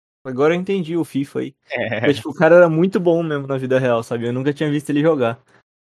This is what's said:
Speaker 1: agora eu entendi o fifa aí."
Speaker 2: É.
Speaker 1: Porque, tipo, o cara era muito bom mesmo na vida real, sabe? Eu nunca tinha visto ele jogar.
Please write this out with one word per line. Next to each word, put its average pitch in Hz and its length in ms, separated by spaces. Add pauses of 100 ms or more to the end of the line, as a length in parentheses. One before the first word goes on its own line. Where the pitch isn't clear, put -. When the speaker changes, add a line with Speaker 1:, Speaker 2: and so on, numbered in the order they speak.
(260)
Speaker 1:
agora 135 280
eu 175 40
entendi 180 380
o 165 80
fifa 135 360
aí." 131 140 (160)
Speaker 2:
É. 113 300
Speaker 1:
Porque, 135 140
tipo, - 160
o - 40
cara 165 220
era 175 140
muito 180 280
bom 170 240
mesmo 147 240
na 135 120
vida 131 200
real, 120 240
sabe? 117 240
Eu 120 60
nunca 131 220
tinha 151 160
visto 147 180
ele 147 140
jogar. 131 360 (540)